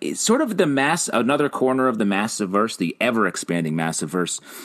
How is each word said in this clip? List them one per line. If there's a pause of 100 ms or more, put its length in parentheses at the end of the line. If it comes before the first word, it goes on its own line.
is
sort
of
the
mass-,
another
corner
of
the
Massiveverse,
the
ever-expanding
Massiveverse. (240)